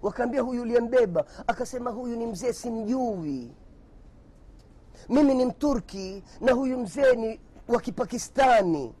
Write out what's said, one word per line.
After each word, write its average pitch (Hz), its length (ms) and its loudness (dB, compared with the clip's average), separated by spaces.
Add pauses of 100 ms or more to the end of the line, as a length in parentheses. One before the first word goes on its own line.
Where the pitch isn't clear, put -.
Wakaambia, 240 380 -2
"Huyu 240 220 -4
uliyembeba." 233 640 2 (220)
Akasema, 240 440 -4
"Huyu 233 260 -6
ni 233 100 -4
mzee, 226 260 -4
simjui. 214 1000 -4 (1600)
Mimi 269 260 4
ni 254 100 2
Mturki 196 800 -4 (180)
na 247 120 2
huyu 254 260 0
mzee 247 380 2
ni 220 240 -6 (280)
wa 233 120 2
Kipakistani. 196 1200 2